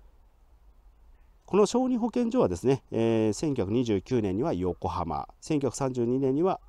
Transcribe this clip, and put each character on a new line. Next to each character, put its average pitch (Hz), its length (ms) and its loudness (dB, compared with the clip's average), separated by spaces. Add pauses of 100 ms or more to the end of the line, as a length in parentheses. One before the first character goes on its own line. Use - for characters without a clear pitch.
(1500)
こ - 100 -2
の 202 100 6
小 254 220 0
児 254 80 0
保 226 140 -2
健 240 200 -2
所 262 80 0
は 165 100 4
で 87 60 -2
す 85 100 -6
ね、 131 280 2
え 110 380 2
ー、 - 20 0
千 147 220 -2
九 120 80 -2
百 95 100 -2
二 123 120 0
十 104 180 0
九 123 200 -2
年 95 140 -2
に 117 80 -2
は 165 80 -2
横 87 340 -2
浜、 85 420 -6 (120)
千 156 180 -2
九 139 80 0
百 117 80 -2
三 135 180 -2
十 123 120 -2
二 123 160 0
年 135 120 2
に 147 120 2
は 190 240 0